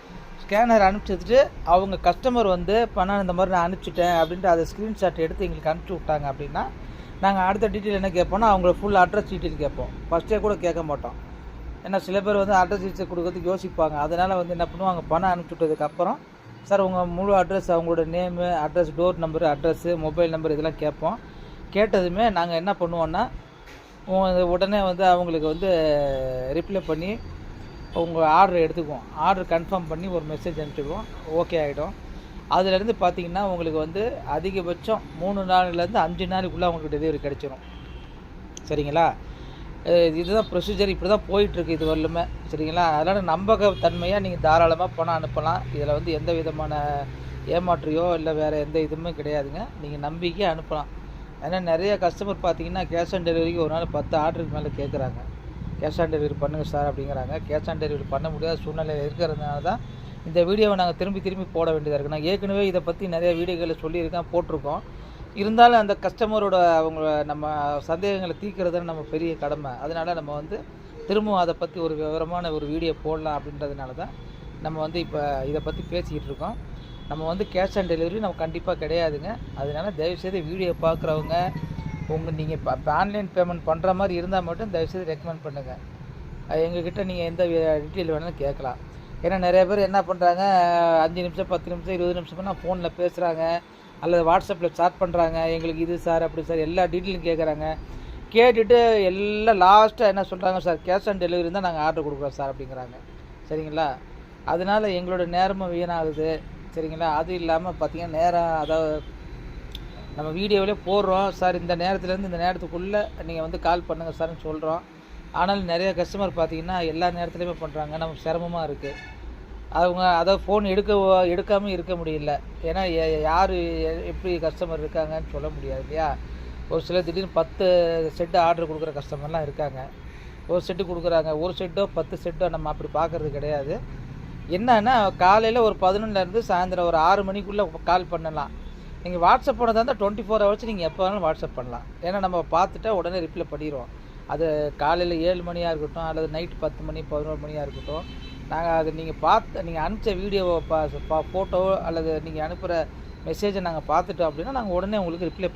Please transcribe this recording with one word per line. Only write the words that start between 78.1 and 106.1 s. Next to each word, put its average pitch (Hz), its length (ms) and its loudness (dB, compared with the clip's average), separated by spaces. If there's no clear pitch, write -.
நம்ம 196 180 -2
கண்டிப்பா 170 360 -4
கிடையாதுங்க. 156 560 -2
அதனால 147 360 -4
தயவுசெய்து 170 520 -4
வீடியோ 175 400 -2
பார்க்குறவங்க, 160 520 0
உங்க, 160 220 -4
நீங்க 156 220 -4
இப்ப, 143 240 -2
இப்ப 151 160 -2
ஆன்லைன் 196 420 0
பேமெண்ட் 175 300 0
பண்ற 160 300 2
மாதிரி 190 200 0
இருந்தா 180 260 0
மட்டும் 175 300 -6
தயவுசெய்து 165 420 -2
ரெக்கமெண்ட் 160 300 -8
பண்ணுங்க. 139 300 -10
அஹ், 156 120 2
எங்ககிட்ட 175 440 0
நீங்க 180 180 -4
எந்த 170 220 0
வி-, 160 360 4
டீட்டெயில் 160 320 -4
வேணாலும் 156 240 -4
கேட்கலாம். 139 400 -4
ஏன்னா 185 160 0
நிறைய 180 280 6
பேர் 202 120 2
என்ன 196 240 4
பண்றாங்க, 175 400 2
அஞ்சு 175 220 2
நிமிஷம், 180 240 -2
பத்து 175 240 -2
நிமிஷம், 175 240 -4
இருபது 175 260 0
நிமிஷமா 165 220 -10
நான் 190 200 -6
ஃபோன்ல 175 360 -2
பேசுறாங்க, 170 460 0
அல்லது 170 240 4
WhatsApp-ல 170 480 4
சாட் 175 260 2
பண்றாங்க, 165 520 2
"எங்களுக்கு 165 320 -2
இது 170 160 -2
சார், 165 240 2
அப்படி 160 240 -2
சார்", 165 100 -2
எல்லா 165 260 2
டீட்டெயிலும் 180 440 -2
கேட்குறாங்க. 156 400 0
கேட்டுட்டு 226 460 8
எல்லாம் 208 560 4
லாஸ்ட்டாக 214 520 10
என்ன 196 80 0
சொல்றாங்க, 185 380 0
"சார், 165 280 0
cash 190 220 2
on 196 100 0
delivery 175 320 0
தான் 190 120 -2
நாங்க 165 180 -2
ஆர்டர் 156 240 0
கொடுக்குறோம் 143 340 -4
சார்" 139 160 -4
அப்படிங்கிறாங்க. 127 420 -12
சரிங்களா? 156 400 -2
அதனால 196 440 2
எங்களோட 180 380 0
நேரமும் 185 460 0
வீணாகுது. 160 680 -2